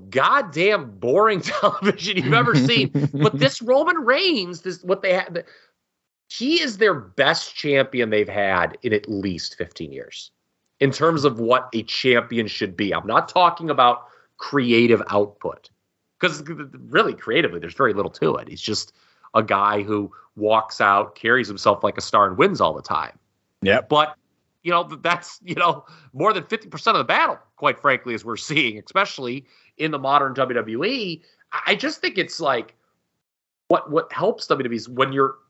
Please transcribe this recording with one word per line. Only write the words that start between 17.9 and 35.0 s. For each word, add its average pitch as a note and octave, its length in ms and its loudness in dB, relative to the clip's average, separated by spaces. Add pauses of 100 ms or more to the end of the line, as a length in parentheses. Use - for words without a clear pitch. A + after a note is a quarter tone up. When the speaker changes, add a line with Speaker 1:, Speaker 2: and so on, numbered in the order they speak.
Speaker 1:
little F#2+ 200 -2
to - 240 0
it. - 120 -10
He's - 140 -16
just - 300 -6 (420)
a A2 80 6
guy G#2 400 2
who G#2 280 -4 (260)
walks G#2+ 440 0
out, G#2 340 2
carries A#2 320 0
himself G2+ 380 0
like G2+ 140 -2
a - 20 -8
star G#2 260 2
and F#2 120 -4
wins E3 220 2
all E2 120 4
the C#2+ 80 -8
time. C#2+ 380 -6 (440)
Speaker 2:
Yep. G2+ 280 2
Speaker 1:
But, D3+ 260 2 (460)
you E3+ 80 -6
know, F3 140 2
th-, D3+ 180 -16
that's, E3+ 420 -4
you F3 120 -8
know, E3 280 0 (300)
more F3 180 2
than F#3 120 -4
fifty - 240 -8
percent G3 280 -2
of D#3+ 40 2
the C3 40 -2
battle, B3 340 0 (180)
quite C#3+ 220 -2
frankly, B2+ 360 -2
as G2+ 100 -8
we're A2+ 120 -8
seeing, A#2+ 420 -2
especially C3+ 680 -6 (320)
in D#3 140 -4
the D3+ 80 -6
modern C3+ 360 0
W B2+ 200 -2
W A#2 300 -4
E. G#3 380 -6 (300)
I, - 160 -6
I F#3+ 60 2
just D4 260 -4
think D4+ 160 -4
it's E3 240 -4
like, C3 340 -2 (960)
what, E3+ 220 0
what D#3+ 220 -2
helps G#3 340 -2
W C#3+ 160 0
W A#2+ 120 -4
E - 20 -4
is A2+ 120 -10
when C3+ 240 -2